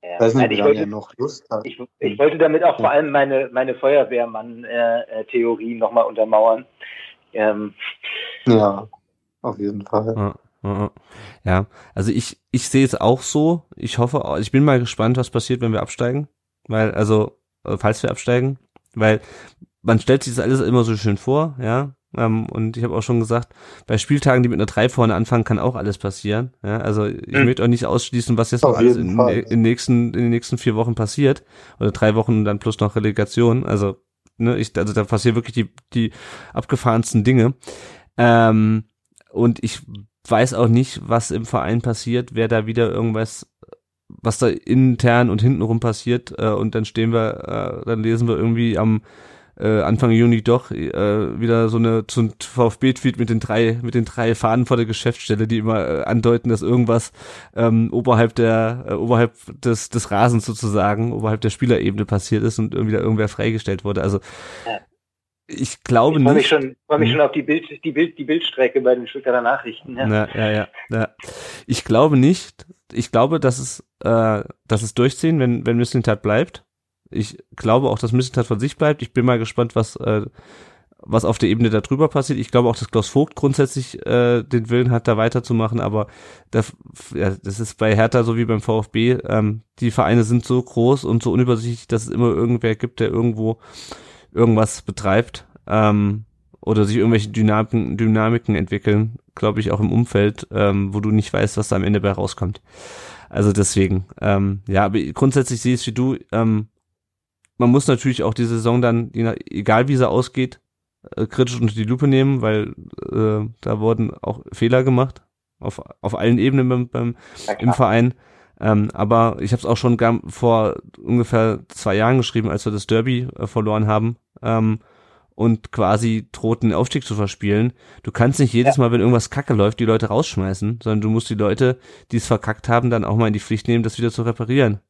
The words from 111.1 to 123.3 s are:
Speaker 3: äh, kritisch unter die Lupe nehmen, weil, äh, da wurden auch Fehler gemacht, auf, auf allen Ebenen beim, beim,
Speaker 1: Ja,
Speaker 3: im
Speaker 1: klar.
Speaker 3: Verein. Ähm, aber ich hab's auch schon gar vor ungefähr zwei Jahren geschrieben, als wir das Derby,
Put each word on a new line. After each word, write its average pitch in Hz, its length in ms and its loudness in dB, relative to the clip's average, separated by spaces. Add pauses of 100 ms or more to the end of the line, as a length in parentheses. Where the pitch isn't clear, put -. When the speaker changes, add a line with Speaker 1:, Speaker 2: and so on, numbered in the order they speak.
Speaker 3:
äh, 110 100 -2
kritisch 120 340 -2
unter 110 140 0
die 110 100 -4
Lupe 127 240 0
nehmen, 135 340 2
weil, 107 320 -2 (380)
äh, 107 340 -2 (140)
da 107 200 -4
wurden 113 320 0 (100)
auch - 200 -8 (100)
Fehler 127 320 2
gemacht, 131 380 0 (380)
auf, - 200 -10 (200)
auf - 180 -6
allen 117 200 2
Ebenen 131 300 2
beim, 123 200 -2
beim, 120 280 -6 (300)
Speaker 1:
Ja, 104 80 -4
Speaker 3:
im 120 180 0
Speaker 1:
klar. - 20 2
Speaker 3:
Verein. 117 400 2 (460)
Ähm, 107 340 2
aber 113 460 2
ich 104 120 -2
hab's 120 140 -2
auch 113 100 0
schon 120 200 2
gar 117 300 0
vor 110 500 0 (260)
ungefähr 113 680 0
zwei - 260 -4
Jahren 113 240 2
geschrieben, 113 320 -2
als 101 140 -4
wir 107 80 -4
das 104 140 -8
Derby, 123 500 -2